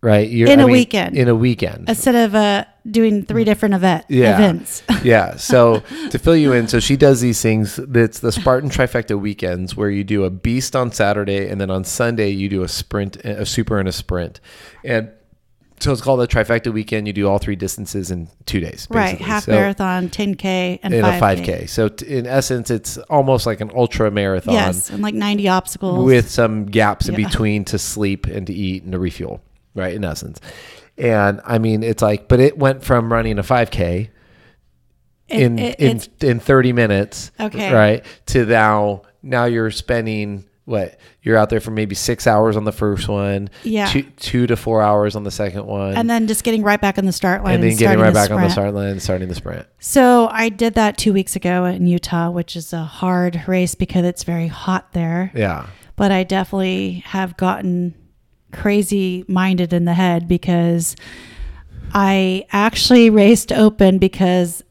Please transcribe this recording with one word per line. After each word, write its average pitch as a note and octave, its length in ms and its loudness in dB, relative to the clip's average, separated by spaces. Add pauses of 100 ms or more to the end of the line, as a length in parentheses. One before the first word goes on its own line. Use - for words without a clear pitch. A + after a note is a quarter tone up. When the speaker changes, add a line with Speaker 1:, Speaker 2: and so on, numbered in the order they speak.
Speaker 1:
right? G#2+ 280 4
You're, A#2 200 4
Speaker 2:
In C#4 100 10
Speaker 1:
I C#4 40 8
Speaker 2:
a - 20 8
Speaker 1:
mean, B3 80 8
Speaker 2:
weekend. A3 440 2
Speaker 1:
in B2 120 4
a A#2 60 6
weekend. A2 520 -2
Speaker 2:
Instead A#3 280 0
of, A3 200 2
uh, G#3 300 2 (260)
doing G#3+ 320 2
three A3+ 220 -2
different G#3 300 2
event-, F3+ 340 2
Speaker 1:
Yeah. B2 260 6
Speaker 2:
events. - 480 0 (100)
<laughs> - 100 -2
Speaker 1:
Yeah. A2+ 340 4
So A#2 440 4 (280)
to - 100 -6
fill E3 160 4
you D3 160 4
in, A#2 160 2
so A2+ 140 0
she C#3 160 0
does C3+ 240 6
these A#2+ 200 0
things. A2 380 0
It's A#2+ 400 0
the A2+ 140 -2
Spartan C3+ 360 0
Trifecta A#2+ 480 -2
weekends F#2 600 -6
where G#2 120 -2
you G2+ 140 -4
do G2 220 -2
a F2+ 40 -2
beast A#2 460 -4
on B2+ 160 -2
Saturday, G2+ 560 0
and G2 140 -6
then F#2+ 80 -4
on F#2+ 160 -4
Sunday A#2 460 -2
you G2 180 -4
do F#2+ 140 -2
a F2+ 40 -6
sprint, - 560 -6
a G2+ 220 -8
super A2 340 -2
and F#2+ 80 -2
a F2+ 60 -4
sprint. - 480 -8 (420)
And A2+ 280 -4 (720)
so D3 120 0
it's A2+ 80 -4
called B2+ 180 0
a A#2+ 80 0
trifecta A#2 460 0
weekend. G#2+ 340 -4
You G#2 60 -6
do G2+ 160 0
all G2 80 2
three G2+ 180 -4
distances F#2+ 560 -8
in E2+ 160 -8 (180)
two G2 140 -2
days, - 300 -10
Speaker 2:
Right. A3+ 220 -2
Speaker 1:
basically. - 160 -10
Speaker 2:
Half G#3 180 -4
Speaker 1:
So - 80 -2
Speaker 2:
marathon, F#3+ 560 0
ten G3+ 260 -4
K, F#3 480 -4
and F#3+ 100 -2
Speaker 1:
and A2+ 120 2
a F3 120 2
Speaker 2:
five G2 200 2
K. F2 160 -8
Speaker 1:
five E2 80 -6
K. E2+ 60 -10
So A2 200 0
t-, - 180 -8 (120)
in B2 100 -6
essence, B2+ 420 -2
it's A2+ 280 -6 (120)
almost C3+ 360 2
like A2 160 -4
an G#2+ 120 -10
ultra A#2 380 0
marathon. G2 440 0
Speaker 2:
Yes, F#3 340 -2
and, G3+ 120 -8
like, G#3 140 -4
ninety G#3 320 -2
obstacles. F#3 560 -2
Speaker 1:
With B2+ 260 4
some A2 360 -2
gaps G#2 420 0
in G#2+ 100 -4
Speaker 2:
Yeah. G#2+ 120 -2
Speaker 1:
between G#2 360 -2
to - 140 -6
sleep G2 480 -4
and G2 200 -8
to G2 60 -8
eat F#2 300 -6
and F#2 80 -12
to F#2 80 -4
refuel, E2 420 -6 (320)
right, F#2 200 -6
in G#2 100 -8
essence. - 380 -10 (560)
And, G#2 480 0
I A#2 140 0
mean, A2 220 0
it's A2+ 200 -2
like, G#2+ 260 0
but B2+ 140 6
it C#3+ 160 4
went C3+ 260 0
from A#2+ 260 0
running A2+ 300 -2
a F#2+ 40 -4
five A#2+ 280 0
K F2+ 380 -2 (1200)
Speaker 2:
It, - 140 -2
Speaker 1:
in, A#2 160 2
Speaker 2:
it, - 200 -6
Speaker 1:
in, B2+ 160 4
Speaker 2:
it's - 140 -10 (120)
Speaker 1:
in A#2+ 200 2
thirty B2+ 320 4
minutes, G#2 680 0
Speaker 2:
Okay. G#3+ 340 -4
Speaker 1:
right, G#2+ 300 4 (220)
to B2 200 0
now, G#2+ 580 2 (200)
now B2+ 220 -2
you're A2+ 260 -2
spending, G#2+ 720 -6 (220)
what, G2+ 320 -4 (240)
you're A2+ 160 2
out G#2+ 120 4
there A2+ 120 0
for A2 100 -10
maybe G#2+ 240 -4
six - 320 -2
hours G#2+ 300 4
on G#2+ 80 -4
the G#2+ 60 -2
first G2+ 360 -4
one, G2+ 420 -4 (140)
Speaker 2:
Yeah. G#3+ 220 -2
Speaker 1:
two, C#3 160 -2 (160)
two - 300 -2
to A#2 100 2
four A2+ 240 0
hours G#2 340 2
on G#2+ 80 -8
the G2 80 -8
second G2+ 360 -6
one. G2 280 -4
Speaker 2:
And A#3 140 -2
then A3+ 180 0
just G#3+ 160 -4
getting A3+ 200 -2
right G#3 180 0
back G3 160 -2
on G3 80 -2
the F#3+ 60 0
start F#3+ 320 -2
line F#3+ 120 0
Speaker 1:
And A2+ 80 2
then A2+ 80 4
Speaker 2:
and A2 80 -2
Speaker 1:
getting - 200 6
Speaker 2:
starting - 40 6
Speaker 1:
right A2 60 6
Speaker 2:
the - 40 2
Speaker 1:
back G2+ 180 4
on G#2+ 60 0
the G2+ 120 2
Speaker 2:
sprint. - 20 0
Speaker 1:
start G2+ 220 -2
line G2+ 160 -2
and G2 120 -6
starting F#2 280 -4
the F2 60 -6
sprint. E2 320 -12 (120)
Speaker 2:
So B3 520 4
I A3+ 180 -2
did A3 260 -2
that G#3+ 220 0
two G#3+ 160 0
weeks F#3+ 220 -2
ago F3+ 300 -2
in F3+ 220 -2
Utah, E3+ 420 -2
which F3 260 -6
is E3 180 -12
a E3 100 -6
hard F3+ 640 -2
race F3+ 280 0
because F3 300 -2
it's F3 180 -4
very E3+ 240 -4
hot F#3 460 -6
there. E3+ 420 -4
Speaker 1:
Yeah. - 320 -4 (280)
Speaker 2:
But G3+ 160 2
I F#3 120 2
definitely F#3+ 840 -4
have F#3+ 300 -6
gotten F3+ 560 -2 (580)
crazy G3 760 -2
minded F3+ 460 0
in F3 120 2
the E3+ 80 0
head E3+ 340 0
because E3+ 680 0 (960)
I G3 580 2
actually A3+ 580 4
raced G#3+ 420 6
open G#3 460 4
because F3+ 720 0